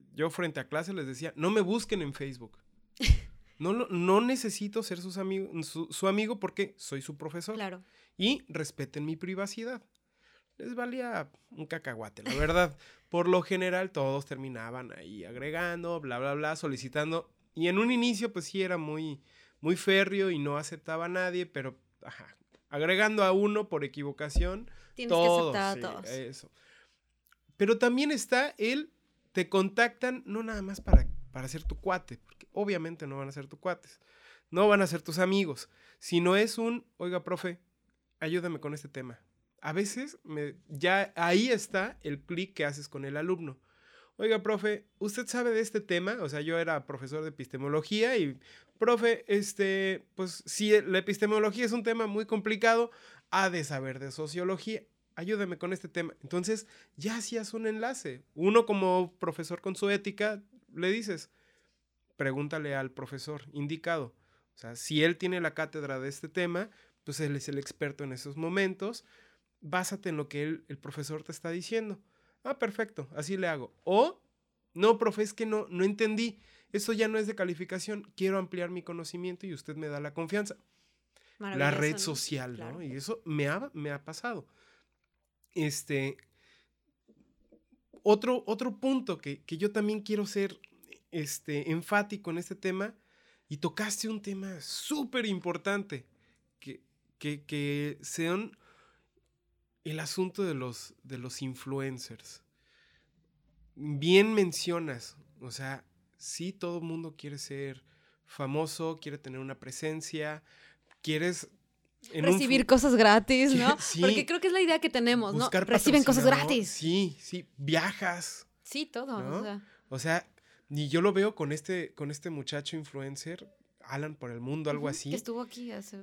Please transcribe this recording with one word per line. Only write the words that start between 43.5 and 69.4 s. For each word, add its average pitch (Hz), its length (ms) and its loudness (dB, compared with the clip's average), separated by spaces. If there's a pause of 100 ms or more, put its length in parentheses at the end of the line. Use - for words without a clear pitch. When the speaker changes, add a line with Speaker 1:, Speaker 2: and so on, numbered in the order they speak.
Speaker 1:
"Oiga, 214 260 2
profe, 208 440 0 (120)
¿usted 208 280 -4
sabe 240 240 0
de 220 100 2
este 220 200 -2
tema?". 190 400 0
O 165 80 -2
sea, 147 140 -4
yo 165 160 0
era 160 280 0
profesor 139 360 -8
de 156 80 -6
epistemología 147 880 0
y, 143 200 0 (400)
"Profe, 233 460 4 (100)
este, 190 800 0
pues, 185 320 -6
si 214 360 6
la 185 160 2
epistemología 208 680 2
es 214 80 2
un 240 100 0
tema 226 240 0
muy 208 200 -2
complicado, 220 640 4 (400)
ha 190 200 4
de 170 140 -2
saber 135 340 -6
de 135 140 -10
sociología. 180 720 -4 (340)
Ayúdame 180 420 -2
con 175 140 -4
este 175 160 -8
tema". 165 340 -4
Entonces, 180 440 -2 (300)
ya 214 200 -4
hacías 220 380 -6
un 226 120 -4
enlace. 220 560 -4 (120)
Uno 214 320 6
como 185 520 2
profesor 170 440 -6
con 190 120 -4
su 202 160 0
ética, 202 520 -2 (320)
le 175 180 2
dices, 208 380 -4 (840)
"Pregúntale 147 600 -2
al 135 160 -4
profesor 139 500 -10 (100)
indicado". 147 600 -4 (400)
O - 40 -20
sea, 117 180 -14
si 151 260 0
él 170 140 6
tiene 180 240 -2
la 156 140 -2
cátedra 147 460 -4
de 131 100 -4
este 147 180 -10
tema, 175 420 -2 (340)
pues 135 160 -8
él 143 160 -2
es 135 120 -8
el 143 100 -4
experto 143 460 -6
en 135 80 -8
esos 139 240 -12
momentos, 185 680 -2 (560)